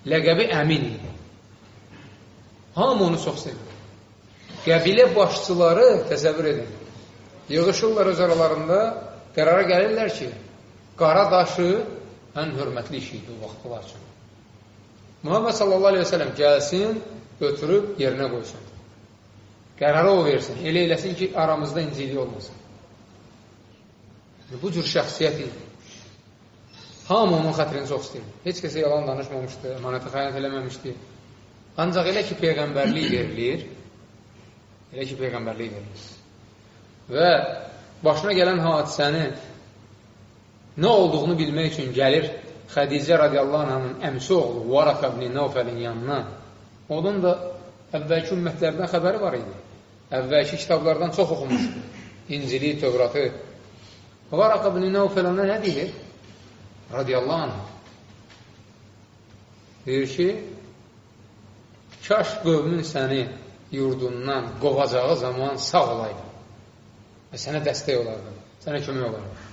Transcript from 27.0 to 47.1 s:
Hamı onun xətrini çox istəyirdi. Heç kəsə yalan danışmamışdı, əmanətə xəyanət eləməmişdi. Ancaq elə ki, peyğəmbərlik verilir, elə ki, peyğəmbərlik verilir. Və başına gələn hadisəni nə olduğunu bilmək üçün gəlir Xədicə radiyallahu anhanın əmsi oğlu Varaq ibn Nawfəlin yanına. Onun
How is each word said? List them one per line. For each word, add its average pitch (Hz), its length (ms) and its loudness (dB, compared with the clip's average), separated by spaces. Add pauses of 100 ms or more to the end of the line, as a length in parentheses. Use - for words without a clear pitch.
Hamı 185 320 4
onun 160 160 0
xətrini 147 340 -2
çox 135 200 -4
istəyirdi. 110 240 -16 (100)
Heç 175 200 -6
kəsə 156 220 -2
yalan 147 240 0
danışmamışdı, 131 680 -8
əmanətə 127 340 -8
xəyanət 139 280 -4
eləməmişdi. 135 520 -8 (840)
Ancaq 175 320 0
elə 202 160 0
ki, - 160 -8
peyğəmbərlik 151 720 0
verilir, 117 540 -2 (1300)
elə 131 120 -8
ki, 131 140 -10
peyğəmbərlik 113 560 -6
verilir. 101 320 -16 (1040)
Və 160 180 4 (760)
başına 156 300 2
gələn 180 300 4
hadisəni 151 640 0 (1500)
nə 196 80 4
olduğunu 165 480 4
bilmək 156 380 0
üçün 131 200 -6
gəlir 139 360 4 (360)
Xədicə 143 480 2
radiyallahu 147 480 4
anhanın 131 300 -4 (100)
əmsi 135 320 -2
oğlu 120 320 0
Varaq 147 400 4
ibn 123 300 -4
Nawfəlin 127 420 -2
yanına. 117 380 -6 (720)
Onun 185 340 -2